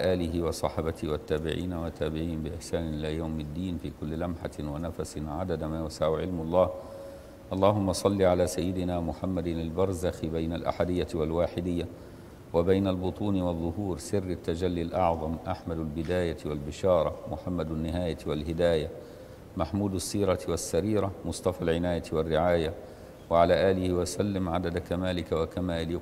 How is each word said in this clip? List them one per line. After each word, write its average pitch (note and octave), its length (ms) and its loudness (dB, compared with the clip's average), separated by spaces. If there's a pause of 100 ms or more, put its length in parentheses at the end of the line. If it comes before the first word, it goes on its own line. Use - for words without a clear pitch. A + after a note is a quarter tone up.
(140)
آله E2+ 280 0
وصحبه D#2 640 -2
والتابعين D#2 680 -2
وتابعين D#2+ 680 -2
بإحسان E2 520 -4
إلى D#2 220 -2
يوم D#2+ 240 -4
الدين، D#2+ 380 -4
في D2 120 -6 (100)
كل D#2 180 -4
لمحة E2+ 400 -4
ونفس D#2 600 -6 (100)
عدد D#2+ 360 -2
ما D#2+ 200 -4
وسع D#2 320 0
علم E2+ 240 -2
الله. F2 300 6 (840)
اللهم G2 400 4
صل G2 300 4
على F2+ 240 6
سيدنا F2+ 540 -2
محمد E2+ 460 -2
البرزخ F2 800 0
بين E2 280 -2
الأحدية E2+ 600 0
والواحدية، E2+ 720 0 (680)
وبين F#2+ 340 6
البطون F#2 520 0
والظهور، F2 580 0
سر G2+ 240 0
التجلي F2 600 -2
الأعظم، E2 540 2 (120)
أحمد F2 300 -4
البداية D#2+ 580 0 (100)
والبشارة، D2+ 680 2 (180)
محمد E2 380 -4
النهاية D#2+ 460 -2 (100)
والهداية، D#2+ 600 2 (680)
محمود G2 380 0
السيرة F#2 440 2 (100)
والسريرة، G2 600 2 (140)
مصطفى F2 380 -2
العناية E2+ 400 2 (100)
والرعاية، D#2+ 600 2 (580)
وعلى F2 400 8
آله F#2 220 2
وسلم F#2 560 0
عدد E2+ 300 0
كمالك F2+ 540 -2
وكما E2 480 0
يليق E2 220 -2